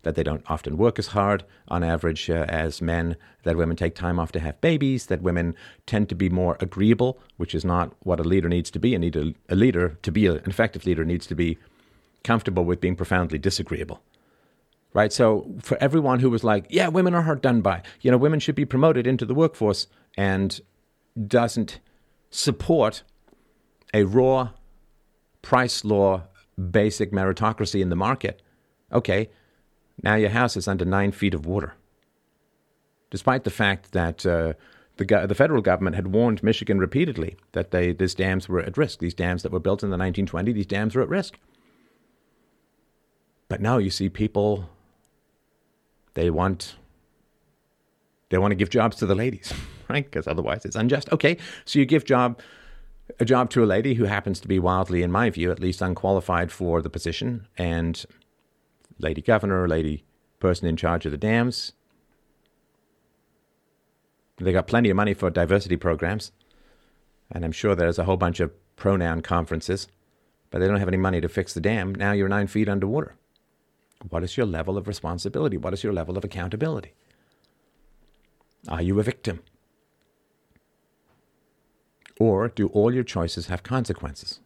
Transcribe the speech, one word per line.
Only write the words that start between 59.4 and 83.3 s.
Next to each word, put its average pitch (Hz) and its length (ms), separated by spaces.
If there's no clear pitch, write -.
lady 78 360
person 90 260
in 82 100
charge 82 300
of 73 60
the 73 40
dams, 117 560
they 92 120
got 90 160
plenty 117 240
of 92 60
money 104 180
for 90 160
diversity 90 460
programs, 85 560
and 85 140
I'm 82 80
sure 98 240
there's 85 240
a 85 40
whole 95 120
bunch 87 240
of 82 100
pronoun 85 480
conferences, 85 640
but - 80
they 92 80
don't 101 140
have 98 80
any 92 80
money 92 240
to 85 80
fix - 260
the 87 60
dam. 98 340
Now 98 160
you're 101 180
nine 98 200
feet 107 200
underwater. 101 460
What 85 140
is 92 120
your 123 100
level 90 300
of 98 120
responsibility? 98 680
What 90 160
is 98 120
your 104 80
level 90 260
of 92 60
accountability? 104 680
Are 82 140
you 95 160
a 107 60
victim? 107 380
Or 110 300
do 107 200
all 110 260
your 127 100
choices 85 420